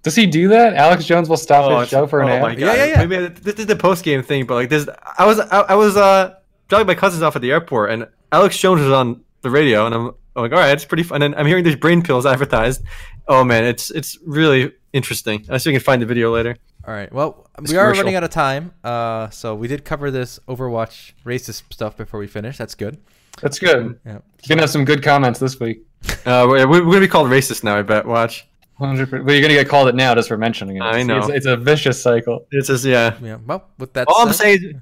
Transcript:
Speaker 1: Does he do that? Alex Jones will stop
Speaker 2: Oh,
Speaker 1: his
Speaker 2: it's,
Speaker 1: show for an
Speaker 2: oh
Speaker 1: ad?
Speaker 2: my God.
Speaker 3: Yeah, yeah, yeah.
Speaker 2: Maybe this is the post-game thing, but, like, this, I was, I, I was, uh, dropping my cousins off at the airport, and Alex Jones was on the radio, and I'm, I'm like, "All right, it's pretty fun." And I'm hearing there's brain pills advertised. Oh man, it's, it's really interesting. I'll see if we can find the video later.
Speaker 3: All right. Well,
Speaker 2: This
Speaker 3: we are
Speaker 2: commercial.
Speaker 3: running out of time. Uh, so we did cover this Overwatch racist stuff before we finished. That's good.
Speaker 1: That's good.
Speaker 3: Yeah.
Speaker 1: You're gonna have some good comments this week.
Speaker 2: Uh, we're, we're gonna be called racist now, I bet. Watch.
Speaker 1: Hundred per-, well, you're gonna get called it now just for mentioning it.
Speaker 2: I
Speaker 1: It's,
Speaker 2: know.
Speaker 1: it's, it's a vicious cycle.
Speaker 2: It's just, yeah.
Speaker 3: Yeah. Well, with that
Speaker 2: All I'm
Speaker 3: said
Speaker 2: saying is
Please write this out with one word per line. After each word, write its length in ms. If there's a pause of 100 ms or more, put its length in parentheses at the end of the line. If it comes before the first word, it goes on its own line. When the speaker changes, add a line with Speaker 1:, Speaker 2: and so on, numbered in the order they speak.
Speaker 1:
Does 140
he 100
do 220
that? 260
Alex 300
Jones 240
will 80
stop 340
Speaker 2:
Oh, 60
Speaker 1:
his 80
Speaker 2:
it's, 60
Speaker 1:
show 160
for 160
an 60
Speaker 2:
oh 40
Speaker 1:
ad? 100
Speaker 2:
my 120
God. 60
Speaker 3:
Yeah, 140
yeah, 120
yeah. 180
Speaker 2:
Maybe 240
this 280
is 100
the 100
post-game 460
thing, 240
but, 80
like, 160
this, 180 (300)
I 80
was, 140
I, 200
I 140
was, 220
uh, 400 (320)
dropping 180
my 80
cousins 280
off 140
at 60
the 100
airport, 380
and 160 (260)
Alex 260
Jones 220
was 120
on 300 (200)
the 80
radio, 360
and 80
I'm, 120 (300)
I'm 60
like, 100
"All 60
right, 120
it's 140
pretty 180
fun." 200
And 120
I'm 120
hearing 180
there's 120
brain 260
pills 220
advertised. 580 (460)
Oh 160
man, 200
it's, 260
it's 340
really 480 (200)
interesting. 580
I'll 80
see 120
if 40
we 40
can 60
find 160
the 60
video 260
later. 240 (300)
Speaker 3:
All 80
right. 180
Well, 340 (140)
Speaker 2:
This 120
Speaker 3:
we 40
are 100
Speaker 2:
commercial. 180
Speaker 3:
running 120
out 80
of 60
time. 420 (100)
Uh, 480
so 240
we 140
did 160
cover 260
this 280 (100)
Overwatch 640 (120)
racist 380 (100)
stuff 240
before 240
we 60
finished. 320
That's 160
good. 240 (440)
Speaker 1:
That's 160
good. 480
Speaker 3:
Yeah. 60
Speaker 1:
You're 80 (280)
gonna 140
have 80
some 140
good 180
comments 380
this 200
week. 220 (420)
Speaker 2:
Uh, 240
we're, 200
we're 120
gonna 200
be 80
called 200
racist 360
now, 120
I 60
bet. 240
Watch. 400 (320)
Speaker 1:
Hundred 320
per-, 120
well, 120
you're 80
gonna 120
get 140
called 200
it 60
now 200
just 140
for 100
mentioning 380
it. 60
Speaker 2:
I 180
Speaker 1:
It's, 80
Speaker 2:
know. 100
Speaker 1:
it's, 100
it's 180
a 100
vicious 460
cycle. 480
Speaker 2:
It's 180
just, 160
yeah. 380
Speaker 3:
Yeah. 140 (100)
Well, 220 (100)
with 160
that 140
Speaker 2:
All 180
I'm 60
Speaker 3:
said 40 (240)
Speaker 2:
saying 20
is 200